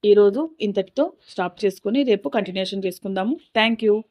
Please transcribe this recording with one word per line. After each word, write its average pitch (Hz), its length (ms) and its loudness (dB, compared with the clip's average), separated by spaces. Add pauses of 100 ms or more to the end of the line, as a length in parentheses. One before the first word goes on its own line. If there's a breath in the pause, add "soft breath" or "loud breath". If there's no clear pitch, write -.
ఈరోజు 208 440 4 (120)
ఇంతటితో 208 520 -4 (160)
స్టాప్ 180 360 -6
చేసుకొని 202 380 -2
రేపు 240 260 0
కంటిన్యూషన్ 190 560 -6
చేసుకుందాము. 196 540 -4 (180)
Thank 220 320 2
you. 214 220 2